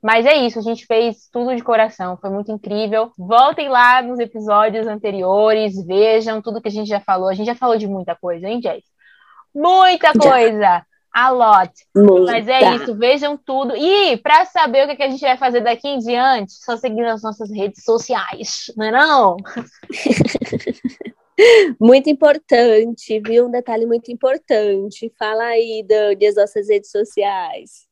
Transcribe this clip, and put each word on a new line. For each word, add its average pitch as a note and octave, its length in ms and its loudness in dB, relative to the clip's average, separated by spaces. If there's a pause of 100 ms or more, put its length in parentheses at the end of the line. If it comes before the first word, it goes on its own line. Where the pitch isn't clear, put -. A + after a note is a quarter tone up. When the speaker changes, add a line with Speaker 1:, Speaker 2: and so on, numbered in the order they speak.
Speaker 1:
Mas A3+ 240 2
é C#4+ 100 6
isso, A#3+ 220 -2
a A3+ 40 -8
gente A3+ 240 -8
fez A3+ 460 -2
tudo B3 240 -4
de A#3+ 80 -8
coração, A3 540 -2
foi G3 120 -12
muito G#3 220 -8
incrível. G#3+ 680 -4
Voltem B3+ 520 0
lá B3 320 4
nos B3 180 -8
episódios A3 680 -2
anteriores, G#3 1000 -2
vejam A3 560 0
tudo A3 200 -10
que - 80 -8
a - 20 -10
gente G#3 160 -8
já G3+ 140 -4
falou. F#3 260 -2
A F#3+ 60 -2
gente G#3 140 -6
já A#3+ 80 -6
falou A#3+ 220 0
de G#3+ 100 -6
muita F#3 280 -8
coisa, F3 320 -8
hein, A#3 140 -6
Jess? F#3+ 240 -8 (680)
Muita F4 600 4
Speaker 2:
Já. - 60 2 (120)
Speaker 1:
coisa! G#3+ 540 2 (300)
A B3 140 2
lot. G#3+ 420 2 (240)
Speaker 2:
Muita. F#3+ 340 6
Speaker 1:
Mas A#3 160 -2
é A#3+ 300 4
isso, A#3 180 -6
vejam C#4 440 0
tudo. C4+ 360 -6
E E4+ 440 0
pra D#4 260 2
saber D4 400 0
o C#4+ 60 -2
que D4 80 -8
que C#4+ 60 -4
a C#4 60 -2
gente C4 120 -8
vai C4 160 0
fazer B3 240 0
daqui A#3 260 -2
em C#4 120 -6
diante, A#3+ 520 -2
só - 240 -10
seguir A#3 280 -4
nas A3+ 200 -4
nossas G#3+ 260 -10
redes G3+ 360 -8
sociais, A3+ 800 -4 (100)
não G#3+ 100 -6
é A3 60 -4
não? B3+ 480 2
<laughs> - 1800 -6 (640)
Speaker 2:
Muito C4 300 6
importante, A#3+ 1080 2
viu? A3+ 280 0
Um A#3+ 40 -8
detalhe A#3+ 340 -4
muito A#3 260 -4
importante. A3 1080 -4
Fala A3 240 -4
aí, A3+ 440 -4
Dani, G#3 400 2
as G3+ 80 0
nossas G#3 340 -2
redes G3+ 220 -2
sociais. G3+ 1000 -6